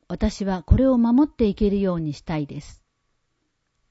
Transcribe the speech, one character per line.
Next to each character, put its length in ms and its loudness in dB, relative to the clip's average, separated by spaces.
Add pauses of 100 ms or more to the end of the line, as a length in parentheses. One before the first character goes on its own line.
私 380 -4
は 180 -4
こ 140 6
れ 100 4
を 100 4
守 340 2
っ 0 -
て 140 -2
い 80 0
け 160 0
る 100 0
よ 160 -2
う 40 -6
に 140 -6
し 80 -14
た 160 -6
い 100 -6
で 140 -14
す。 200 -20 (1080)